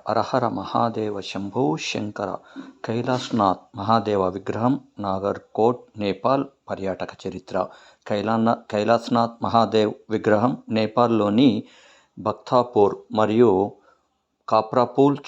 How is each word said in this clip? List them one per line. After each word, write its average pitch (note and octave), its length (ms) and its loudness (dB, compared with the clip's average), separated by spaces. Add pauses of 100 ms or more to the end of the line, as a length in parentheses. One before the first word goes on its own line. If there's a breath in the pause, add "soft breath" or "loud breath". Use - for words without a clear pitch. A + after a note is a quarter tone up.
అరహర A2+ 400 0
మహాదేవ G#2+ 720 -4
శంభో G2+ 560 -4
శంకర. G#2 580 -6 (500 loud breath)
కైలాస్నాథ్ A#2 920 -2
మహాదేవ G#2 500 0
విగ్రహం, G#2+ 520 -2 (180)
నాగర్కోట్, G2+ 1000 -2
నేపాల్. A#2 460 0 (260)
పర్యాటక F#2+ 580 -8
చరిత్ర. F#2 380 -6 (400 loud breath)
కైలాన-, A2+ 500 0 (140)
కైలాస్నాథ్ A#2 720 0
మహాదేవ్ G#2+ 480 2 (180)
విగ్రహం G#2+ 460 2 (120)
నేపాల్లోని A2 960 2 (540 soft breath)
భక్తాపూర్ G#2+ 760 2 (180)
మరియు G#2+ 600 4 (760 soft breath)
కాప్రాపూల్ B2 680 2 (120)